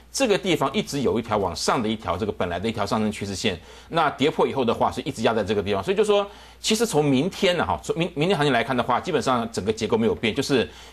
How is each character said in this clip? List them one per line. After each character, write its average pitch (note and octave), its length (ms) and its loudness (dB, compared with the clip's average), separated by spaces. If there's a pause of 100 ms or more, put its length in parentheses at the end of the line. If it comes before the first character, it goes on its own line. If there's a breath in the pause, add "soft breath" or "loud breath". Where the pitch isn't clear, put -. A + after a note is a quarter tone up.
(120)
这 C4+ 160 2
个 G3 100 4
地 F#3 160 0
方 C#3 180 0
一 G#3 80 -2
直 C#3+ 200 -4
有 G#2+ 180 0
一 A#2 40 0
条 G#2+ 140 -2
往 F#2 200 0
上 D#3 260 0
的 G#2+ 60 -2
一 A2 80 -2
条， F2 200 -4
这 F2+ 80 -4
个 G#2 60 -2
本 F#2+ 180 -4
来 F2 120 -4
的 G#2 80 -4
一 - 20 0
条 G#2+ 160 -4
上 A2 140 -2
升 G#2+ 100 0
趋 G#2 160 -6
势 G2 80 -6
线， G2 240 -2 (300 loud breath)
那 D#3 220 0
跌 C#3+ 200 0
破 E3+ 160 2
以 A#2 60 -2
后 B2+ 120 -2
的 A2+ 80 2
话， A#2 200 0
是 - 80 -6
一 D3 100 -6
直 A2+ 120 -6
压 A#2 120 4
在 A2 80 0
这 G2 100 -2
个 G#2 80 2
地 G2+ 140 -2
方。 F#2+ 80 0
所 F#3 100 -2
以 G3 40 -2
就 G#3+ 80 4
说， G3+ 200 4 (360 loud breath)
其 - 160 0
实 A#3 100 2
从 D3+ 180 2
明 C#3+ 240 2
天 F3+ 280 2
呢， B2+ 100 0
哈， F2 160 -2
从 - 160 -4
明-， E3+ 160 0
明 D#3 140 0
天 G3 100 2
行 D3 80 2
情 C#3+ 60 4
来 A#2 100 4
看 B2 140 -2
的 B2 40 2
话， A#2+ 200 0
基 - 100 -6
本 D3 100 2
上 A#2 300 0
整 F#2+ 140 -4
个 A2 80 2
结 A2 160 -4
构 A2+ 100 4
没 A2+ 80 2
有 F#2+ 80 4
变， A2 180 0
就 B2 80 -2
是 C3 280 2 (240 loud breath)